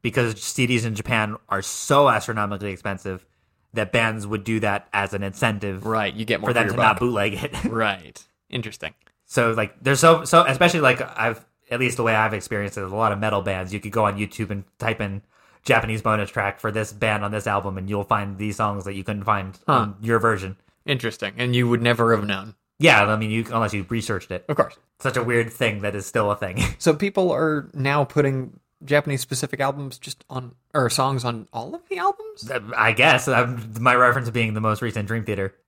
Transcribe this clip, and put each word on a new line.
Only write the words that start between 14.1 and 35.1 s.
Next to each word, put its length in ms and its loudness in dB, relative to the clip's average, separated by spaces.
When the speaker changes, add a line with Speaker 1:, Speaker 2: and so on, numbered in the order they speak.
Speaker 1:
YouTube 340 -6
and 120 -6
type 220 -4
in 200 -6
Japanese 360 2
bonus 280 0
track 320 -4
for 100 -4
this 220 -4
band 320 -2
on 60 -4
this 140 -4
album, 320 -2
and 120 -8
you'll 160 -2
find 320 -2
these 180 -4
songs 300 -4
that 80 -8
you 100 -10
couldn't 220 -6
find 420 -2
Speaker 2:
Huh. 60 2
Speaker 1:
on 260 0
your 200 2
version. 360 0
Speaker 2:
Interesting. 520 -4
And 160 0
you 140 4
would 140 2
never 340 4
have 100 0
known. 300 -6
Speaker 1:
Yeah, 240 8
I 140 2
mean, 140 -2
you, 200 0
unless 220 0
you 160 -4
researched 420 -4
it. 160 -8
Speaker 2:
Of 80 -2
course. 220 0
Speaker 1:
Such 180 -2
a 60 0
weird 280 2
thing 300 -2
that 120 -2
is 120 -8
still 260 0
a 60 2
thing. 320 -4
<laughs> 100 -10
Speaker 2:
So 160 4
people 360 0
are 420 -2
now 320 0
putting 560 -2
Japanese-specific 720 -2
albums 400 -4
just 300 -14
on, 260 -10
or 160 2
songs 360 0
on 260 -6
all 240 -8
of 140 -12
the 80 -6
albums? 500 -4
Speaker 1:
Th-, 140 -4
I 160 4
guess. 340 4
Um, 540 0
my 140 6
reference 340 4
being 240 0
the 80 -2
most 200 0
recent 280 -4
Dream 160 -4